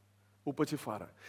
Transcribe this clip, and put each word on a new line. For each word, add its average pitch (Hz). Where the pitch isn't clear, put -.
у 151
Потифара. 127